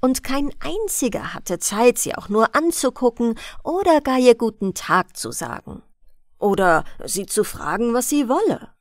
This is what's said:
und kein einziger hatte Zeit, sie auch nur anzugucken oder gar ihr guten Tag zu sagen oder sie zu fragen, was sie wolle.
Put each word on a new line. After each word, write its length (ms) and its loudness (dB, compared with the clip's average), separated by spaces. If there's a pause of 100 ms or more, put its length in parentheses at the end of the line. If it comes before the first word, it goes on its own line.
und 220 0
kein 340 -2
einziger 720 -4
hatte 260 -6
Zeit, 380 2
sie 200 -4
auch 120 -12
nur 260 2
anzugucken 840 0 (260)
oder 380 2
gar 160 0
ihr 160 8
guten 400 -4
Tag 420 -2
zu 140 -10
sagen 520 -12 (560)
oder 460 4 (180)
sie 220 -6
zu 180 0
fragen, 520 -2
was 160 -2
sie 180 2
wolle. 520 0